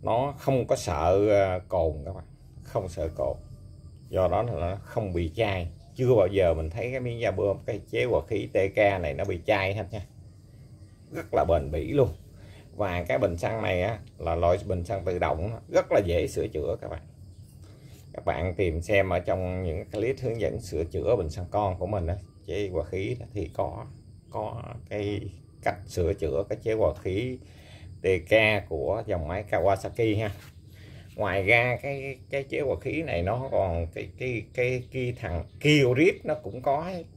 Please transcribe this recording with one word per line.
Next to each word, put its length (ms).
Nó 360
không 300
có 80
sợ, 540
ờ, 380
cồn 260
các 100
bạn, 100
không 260
sợ 260
cồn. 220
Do 180
đó 160
là 100
nó 300
không 300
bị 220
chai. 320
Chưa 200
bao 120
giờ 260
mình 160
thấy 220
cái 80
miếng 200
da 120
bơm, 340
cái 140
chế 160
hòa 220
khí 260
T 40
K 260
này 120
nó 120
bị 200
chai 300
hết 160
nha. 140
Rất 220
là 120
bền 260
bỉ 200
luôn. 180
Và 280
cái 140
bình 200
xăng 240
này 200
á, 180
là 180
loại 300
bình 200
xăng 200
tự 140
động, 400
rất 220
là 140
dễ 220
sửa 200
chữa 340
các 60
bạn. 140
Các 120
bạn 300
tìm 260
xem 280
ở 100
trong 440
những 280
clip 300
hướng 200
dẫn 200
sửa 220
chữa 320
bình 140
xăng 220
con 280
của 80
mình 200
á, 80
chế 280
hòa 100
khí 320
thì 200
có, 320
có 340
cái 320
cách 140
sửa 260
chữa 360
cái 140
chế 100
hòa 280
khí 360
T 40
K 40
của 380
dòng 200
máy 220
Kawasaki 680
ha. 120
Ngoài 280
ra 380
cái, 380
cái 140
chế 180
hòa 200
khí 220
này 200
nó 280
còn 420
cái, 160
cái, 240
cái, 380
cái 300
thằng 240
Kyorit 640
nó 100
cũng 260
có 300